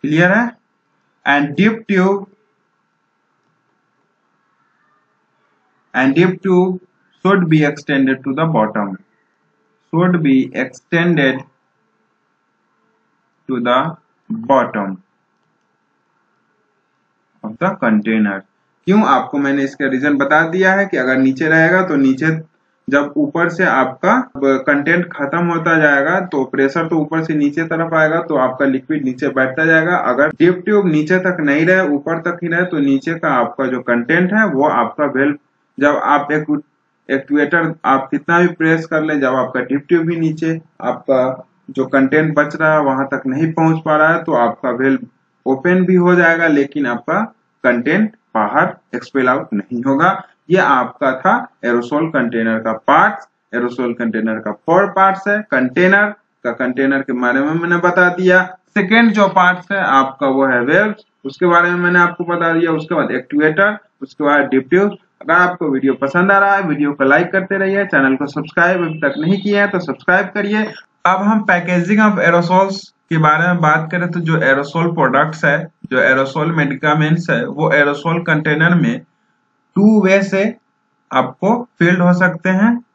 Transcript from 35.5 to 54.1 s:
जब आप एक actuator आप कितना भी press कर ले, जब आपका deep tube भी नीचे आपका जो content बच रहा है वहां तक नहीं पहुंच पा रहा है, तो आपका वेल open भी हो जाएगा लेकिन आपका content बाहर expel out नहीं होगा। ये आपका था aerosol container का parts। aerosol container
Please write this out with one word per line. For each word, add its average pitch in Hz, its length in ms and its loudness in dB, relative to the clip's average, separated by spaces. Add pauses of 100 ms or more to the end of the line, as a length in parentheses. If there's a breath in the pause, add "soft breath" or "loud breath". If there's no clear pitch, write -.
जब 147 180 2
आप 143 360 0
एक 151 300 -2 (460)
actuator 147 640 0 (100)
आप 135 260 0
कितना 175 300 -2
भी 175 80 4
press 160 380 0
कर 156 160 -2
ले, 156 140 -2
जब 131 200 0
आपका 127 260 -2
deep 143 260 -4
tube 165 180 2
भी 165 120 -2
नीचे 160 420 -2 (220)
आपका 131 640 -2 (220)
जो 131 160 -4
content 151 500 2
बच 147 200 0
रहा 156 160 2
है 156 100 2
वहां 135 240 -2
तक 135 200 -6
नहीं 151 260 -2
पहुंच 160 320 0
पा 156 120 0
रहा 156 180 2
है, 170 100 -4
तो 160 100 -4
आपका 120 380 -2
वेल 131 260 0 (480)
open 180 380 2
भी 185 120 2
हो 180 180 4
जाएगा 165 340 2
लेकिन 143 380 0
आपका 135 340 -4 (440)
content 143 520 0 (180)
बाहर 127 420 0 (180)
expel 127 340 -2
out 143 240 -2
नहीं 117 320 -6
होगा। 147 400 0 (260 loud breath)
ये 185 80 4
आपका 131 600 0
था 139 140 2 (300)
aerosol 120 460 -2
container 113 500 -2
का 110 120 -4 (140)
parts। 185 420 2 (260)
aerosol 120 400 -4
container 110 460 -4